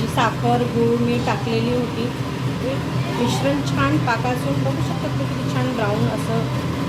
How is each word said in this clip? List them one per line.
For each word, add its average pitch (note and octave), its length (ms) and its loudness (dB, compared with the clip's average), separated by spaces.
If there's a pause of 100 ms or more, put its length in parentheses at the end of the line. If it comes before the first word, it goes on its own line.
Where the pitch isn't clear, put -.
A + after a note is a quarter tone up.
जी - 60 0
साखर, A#3+ 560 2 (120)
गूळ A#3 220 4
मी A#3+ 300 2
टाकलेली A3+ 440 0
होती, A#3+ 400 -2 (500)
हे C4 140 -2 (500)
मिश्रण C4+ 360 2
छान C#4+ 380 2
पाकासून B3+ 680 0
बघू - 180 0
शकता - 240 -2
तुम्ही - 200 -2
किती - 280 -2
छान B3+ 200 0
ब्राऊन G#3+ 320 2
असं - 400 0 (420)